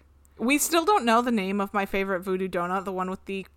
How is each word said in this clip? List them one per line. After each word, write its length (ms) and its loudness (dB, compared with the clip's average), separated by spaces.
We 200 4
still 260 2
don't 200 4
know 180 4
the 100 0
name 280 0
of 120 -4
my 140 0
favorite 340 -2
Voodoo 280 -2
donut, 360 -2
the 80 -8
one 160 -4
with 180 -8
the 200 -8